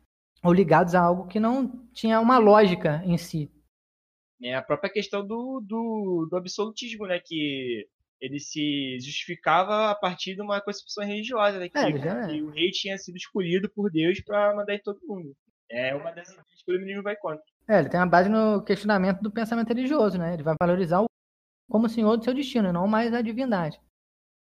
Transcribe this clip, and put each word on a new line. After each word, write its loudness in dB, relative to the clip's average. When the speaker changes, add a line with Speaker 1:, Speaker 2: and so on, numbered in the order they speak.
Speaker 1:
ou 4
ligados 6
a 6
algo 2
que -4
não -2
tinha 0
uma 6
lógica 6
em 2
si. -8
Speaker 2:
É -6
a -2
própria -4
questão -4
do, -6
do, -4
do -2
absolutismo, -8
né? -4
Que -6
ele -8
se -6
justificava -2
a 0
partir -6
de -10
uma -4
concepção -10
religiosa, -2
né? -6
Speaker 1:
É, -12
Speaker 2:
Que, -2
Speaker 1:
ele 0
já -4
é. -6
Speaker 2:
que -4
o -8
rei 0
tinha -6
sido -16
escolhido -2
por -2
Deus 2
pra 2
mandar -4
em -8
todo -8
mundo. -12
É -4
uma -8
das -18
ideias -20
que -8
o 2
iluminismo -6
vai -6
contra. -8
Speaker 1:
É, 6
ele 0
tem 0
uma 4
base 6
no 2
questionamento 0
do -6
pensamento -2
religioso, 2
né? -2
Ele -8
vai 0
valorizar 2
o, 2
como 2
senhor 2
do -4
seu 0
destino, 0
não 0
mais 2
a 0
divindade. -2